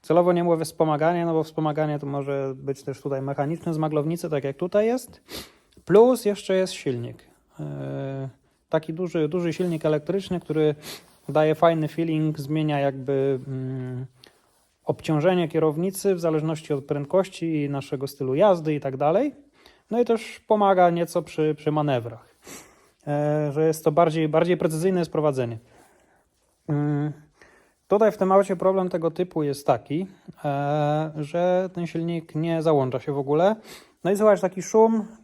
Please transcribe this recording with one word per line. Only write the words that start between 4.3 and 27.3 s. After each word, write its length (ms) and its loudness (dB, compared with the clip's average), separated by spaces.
tak 140 -2
jak 120 -4
tutaj 300 0
jest. 360 -4
Plus 400 6
jeszcze 300 -2
jest 180 0
silnik. 520 -6
E, 680 -8
taki 260 -2
duży, 340 -2
duży 240 -2
silnik 320 -4
elektryczny, 560 -2
który 340 0
daje 260 4
fajny 340 2
feeling, 500 -2
zmienia 420 -2
jakby, 680 -2
mm, 600 -8
obciążenie 640 0
kierownicy 640 0
w 60 -6
zależności 520 -2
od 120 -4
prędkości 800 -2
i 60 -4
naszego 360 -6
stylu 280 -4
jazdy 400 2
i 60 -4
tak 160 -6
dalej. 380 0
No 100 0
i 40 4
też 360 -2
pomaga 500 6
nieco 320 -2
przy, 320 -2
przy 180 -2
manewrach, 560 -2
e, 460 0
że 140 2
jest 180 0
to 80 2
bardziej, 360 2
bardziej 280 2
precyzyjne 420 0
jest 140 -2
prowadzenie. 460 -2
Mm, 440 -2